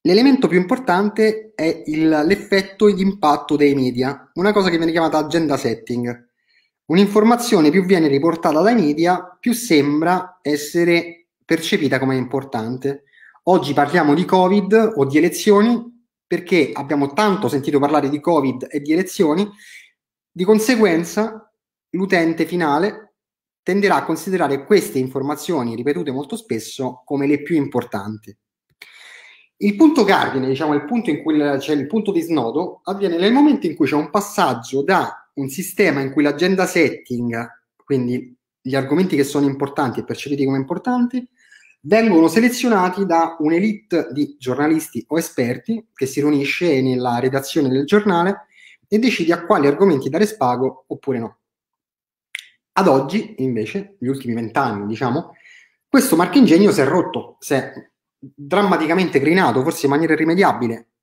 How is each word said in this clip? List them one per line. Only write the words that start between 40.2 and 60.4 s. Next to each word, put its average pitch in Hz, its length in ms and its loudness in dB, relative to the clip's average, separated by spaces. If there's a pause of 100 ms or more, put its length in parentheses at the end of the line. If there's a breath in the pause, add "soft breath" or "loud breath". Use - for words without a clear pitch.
come 135 140 0
importanti, 240 640 -4 (580 soft breath)
vengono 170 480 4
selezionati 214 760 0
da 165 320 0
un'elite 170 760 -2
di 139 280 -6
giornalisti 143 680 -2
o 156 120 -2
esperti 165 760 -6
che 135 140 -4
si 131 120 -6
riunisce 143 640 0
nella 123 380 -2
redazione 135 500 -2
del 135 160 0
giornale 202 600 0 (400 loud breath)
e 202 100 0
decide 190 360 0
a 170 120 -4
quali 170 220 2
argomenti 143 420 2
dare 165 160 2
spago 127 600 -4
oppure 123 320 -6
no. 120 160 -10 (1400 loud breath)
Ad 190 140 2
oggi, 147 520 0
invece, 127 600 -6
gli 123 80 -6
ultimi 135 260 -6
vent'anni, 113 540 -4
diciamo, 123 460 -4 (560 soft breath)
questo - 260 2
marchingegno 190 560 6
si - 80 0
è 139 60 4
rotto, 147 560 -4
si - 120 -4
è 131 160 -2 (480)
drammaticamente 160 1000 0
crinato, 143 420 2
forse 143 260 -2
in 131 40 2
maniera 156 220 0
irrimediabile. 156 760 0 (120)